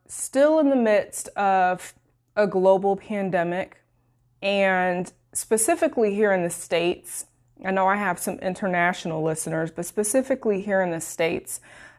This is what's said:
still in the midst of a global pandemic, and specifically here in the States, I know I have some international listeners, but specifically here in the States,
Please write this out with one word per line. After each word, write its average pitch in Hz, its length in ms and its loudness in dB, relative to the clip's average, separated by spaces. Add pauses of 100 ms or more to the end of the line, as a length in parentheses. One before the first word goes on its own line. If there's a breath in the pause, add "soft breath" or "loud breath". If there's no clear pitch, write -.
still 302 520 2
in 285 100 4
the 277 60 4
midst 220 540 0
of 190 640 0 (420)
a 208 120 2
global 190 480 2
pandemic, 185 880 -4 (580)
and 185 680 0 (220)
specifically 226 840 0
here 208 160 2
in 185 100 2
the 170 80 0
States, - 800 -4 (360)
I 190 60 -6
know 190 180 2
I 196 100 2
have 190 200 -2
some - 220 -8
international 180 840 -2
listeners, 160 480 -4
but 175 160 -8
specifically 220 760 0
here 196 200 0
in 180 80 0
the 165 120 -4
States, - 580 -4 (400 loud breath)